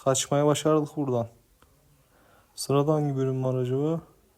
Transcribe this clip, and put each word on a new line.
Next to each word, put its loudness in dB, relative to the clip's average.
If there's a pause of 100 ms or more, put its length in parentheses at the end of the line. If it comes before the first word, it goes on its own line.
Kaçmaya 2
başardık 2
buradan. -2 (1300)
Sırada 0
hangi 0
bölüm -2
var 0
acaba? -2 (380)